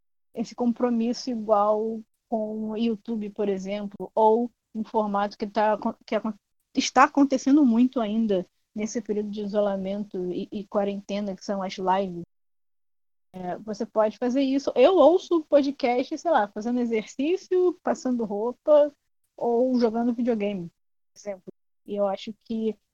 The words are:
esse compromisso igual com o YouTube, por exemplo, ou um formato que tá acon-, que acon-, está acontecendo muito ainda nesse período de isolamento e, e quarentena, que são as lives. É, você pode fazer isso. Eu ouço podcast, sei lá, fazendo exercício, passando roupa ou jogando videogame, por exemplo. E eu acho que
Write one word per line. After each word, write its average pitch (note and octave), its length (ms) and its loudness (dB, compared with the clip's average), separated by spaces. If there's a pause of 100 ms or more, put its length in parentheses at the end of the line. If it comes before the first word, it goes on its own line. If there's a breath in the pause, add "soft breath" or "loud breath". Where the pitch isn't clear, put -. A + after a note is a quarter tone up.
(360)
esse - 180 -8
compromisso A#3+ 800 -2
igual G#3+ 680 0 (300)
com G#3+ 400 -6
o A3 80 -8
YouTube, A3 540 -4
por G#3 180 -2
exemplo, G3 640 -8
ou A3+ 380 4 (240)
um A3 80 -6
formato G#3 540 -2
que G#3+ 100 -6
tá G#3+ 260 2
acon-, A3 220 -2 (100)
que - 100 -2
acon-, G#3+ 180 -2 (420)
está C4 300 4
acontecendo C#4 600 4
muito B3 340 4
ainda G#3+ 480 0 (260)
nesse G#3+ 280 -6
período G#3 280 -4
de G#3 120 -8
isolamento G3 920 -4
e, G3 180 -6
e G#3 180 -10
quarentena, G3+ 680 -4
que - 80 -18
são G3 180 -6
as F#3+ 120 -8
lives. F#3 500 -2 (1120)
É, F3+ 240 -8
você A3 280 -8
pode A3 320 0
fazer B3+ 240 0
isso. C#4 340 0
Eu C#4 200 6
ouço E4 480 4
podcast, C#4 720 0
sei E4+ 140 -4
lá, A3 160 2
fazendo A#3 320 -4
exercício, E4 1040 -2
passando B3 400 -2
roupa B3 720 2 (420)
ou B3 420 0
jogando A#3 360 0
videogame, G#3 560 -4
por - 500 -20
exemplo. F#3+ 340 -14 (320)
E G3+ 100 -8
eu G3+ 120 0
acho G3+ 260 -6 (120)
que A3 280 -4 (200)